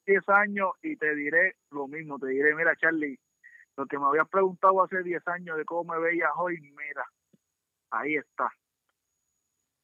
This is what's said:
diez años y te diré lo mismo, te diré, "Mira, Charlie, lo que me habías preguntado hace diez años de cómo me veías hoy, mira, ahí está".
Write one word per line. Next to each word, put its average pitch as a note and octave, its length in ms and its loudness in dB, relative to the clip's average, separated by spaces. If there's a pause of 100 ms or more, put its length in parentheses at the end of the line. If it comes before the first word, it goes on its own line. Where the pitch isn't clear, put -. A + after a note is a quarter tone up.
diez G3 220 2
años G3+ 440 2 (100)
y D#3 140 -6
te D3+ 180 -2
diré D#3+ 420 0 (140)
lo C#3+ 180 -8
mismo, D3 300 -10
te C3 100 -6
diré, C#3+ 260 -2
"Mira, D#3+ 220 0
Charlie, D3+ 420 0 (580)
lo C#3 100 -6
que C#3+ 120 -6
me C#3+ 80 0
habías D#3 220 2
preguntado F#3+ 560 4
hace F#3 180 -2
diez F3 260 -6
años F3 280 -6
de D3+ 80 -4
cómo E3+ 300 -6
me E3 40 -2
veías E3 380 2
hoy, E3+ 240 -2
mira, C#3+ 440 -12 (840)
ahí B2+ 260 -2
está". B2+ 360 -4 (1300)